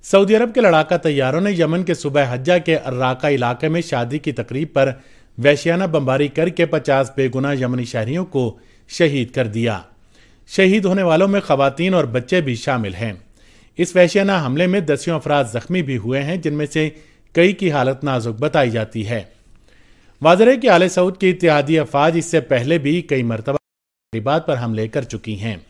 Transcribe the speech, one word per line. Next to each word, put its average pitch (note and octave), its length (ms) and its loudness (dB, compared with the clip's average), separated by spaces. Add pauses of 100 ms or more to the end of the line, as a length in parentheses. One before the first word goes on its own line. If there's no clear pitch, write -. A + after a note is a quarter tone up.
سعودی G3+ 340 4
عرب A3+ 180 -2
کے C4 60 2
لڑاکا E3+ 360 4
طیاروں C#3+ 440 0
نے G3+ 100 0
یمن E3 320 0
کے E3+ 120 -2
صوبہ C#3+ 340 -2
حجہ C3 240 -2 (140)
کے - 100 2
الراقہ B2+ 500 -2
علاقے B2 420 0
میں E3 120 0
شادی B2+ 380 -4
کی D3+ 140 -4
تقریب C3 400 -6
پر C3+ 180 2 (540)
وحشیانہ E3 400 2
بمباری C#3+ 440 0
کر D#3+ 200 -2
کے E3+ 180 0
پچاس C#3 500 0
بے C3 180 0
گناہ C#3 200 -2
یمنی B2 300 -4
شہریوں B2 400 -4
کو B2+ 320 -4 (320)
شہید C#3+ 420 0
کر B2+ 160 -2
دیا۔ G#2+ 340 -2 (680)
شہید F#3+ 380 2
ہونے F#3+ 180 0
والوں F3 260 4
میں G3 120 2
خواتین C#3+ 540 0
اور D#3+ 100 2
بچے B2+ 360 -2
بھی C3 140 -4
شامل A2+ 400 -4
ہیں۔ G#2+ 180 -6 (640)
اس - 200 -2
وحشیانہ G3 360 4 (140)
حملے D3 200 0
میں F#3+ 140 0
دسیوں D#3 360 -2
افراد C#3+ 360 0
زخمی F3 300 -4
بھی C3+ 140 -4
ہوئے B2 260 -4
ہیں، D#3+ 140 -4
جن D#3+ 180 -4
میں D3 120 -4
سے D#3 220 -2 (440)
کئی F3+ 200 4
کی F#3 200 -2
حالت C3+ 320 0
نازک A#2 360 -4
بتائی D3 300 0
جاتی A2 380 -6
ہے۔ A2+ 140 -6 (1000)
واضح F3+ 220 6
ہے B3+ 120 6
کہ A#3 140 2
آل F3+ 180 6
سعود F#3 280 0
کی F#3 140 2
اتحادی D#3+ 480 2
افواج D#3 400 0
اس D#3+ 60 -2
سے E3 160 0
پہلے C#3 380 0
بھی D3+ 240 -2
کئی C3+ 200 -2
مرتبہ A2+ 340 -4
تقریبات - 880 -6
پر D3 180 0
حملے A2 240 -4
کر C#3 140 -4
چکی G#2+ 380 -10
ہیں۔ G#2 160 -6 (140)